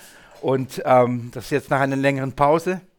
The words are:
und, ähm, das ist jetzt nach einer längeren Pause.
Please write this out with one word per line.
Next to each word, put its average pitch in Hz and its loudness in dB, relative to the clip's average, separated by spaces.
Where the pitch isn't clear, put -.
und, 131 -4
ähm, 123 2
das 117 -12
ist - -16
jetzt 139 -2
nach 139 2
einer 135 0
längeren 135 -2
Pause. 165 0